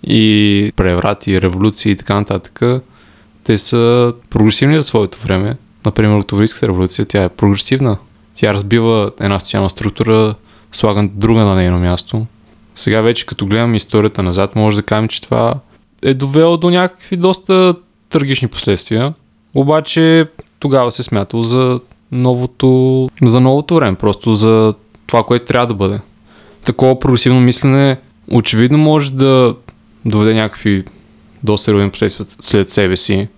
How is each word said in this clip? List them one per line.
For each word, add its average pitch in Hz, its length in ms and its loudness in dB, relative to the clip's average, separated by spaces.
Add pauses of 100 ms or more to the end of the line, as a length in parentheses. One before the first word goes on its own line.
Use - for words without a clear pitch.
И 104 720 2
преврати, 92 640 -2
революции 95 500 -2
и 95 40 0
така - 180 -4
нататък, 101 460 -6 (840)
те 107 140 0
са 120 540 0 (180)
прогресивни 113 460 2
за 156 60 0
своето 196 420 -2
време. 104 320 -2 (280)
Например, 107 320 0
Октомврийската 104 520 -2
революция, 92 380 -2
тя 101 180 -2
е 87 40 -2
прогресивна. 107 680 0 (380)
Тя 104 200 -2
разбива 107 560 0 (100)
една 98 200 0
социална 98 300 -2
структура, 110 640 0 (380)
слага 104 420 0
друга 110 300 2
на 98 100 2
нейно 90 240 0
място. 90 480 -2 (480)
Сега 110 260 -2
вече, 120 260 -2
като - 200 -8
гледам 113 280 0
историята 107 480 0
назад, 95 340 -2
може 107 200 2
да 104 60 -2
кажем, 107 260 -2
че - 140 -8
това 117 320 -2 (480)
е 135 120 2
довело 151 420 2
до 170 140 0
някакви 180 460 -2
доста 185 580 2 (340)
трагични 135 400 -2
последствия. 113 680 -4 (400)
Обаче 156 720 2 (340)
тогава 131 320 0
се - 100 -4
смятало 113 400 -4
за 123 380 0 (320)
новото, 127 960 0 (140)
за 120 180 4
новото 139 340 2
време, 120 220 2
просто 104 380 -2
за 110 400 2 (320)
това, 117 160 0
което 120 220 -2
трябва 123 220 0
да 117 80 -4
бъде. 98 260 -2 (640)
Такова 131 340 2
прогресивно 127 420 2
мислене 131 560 2 (340)
очевидно 120 480 2
може 151 340 2
да 131 420 2 (500)
доведе 107 300 2
някакви 104 500 -2 (580)
доста 107 220 -2
сериозни 101 260 2
последствия - 360 -4 (140)
след 101 300 0
себе 92 260 0
си 98 420 -2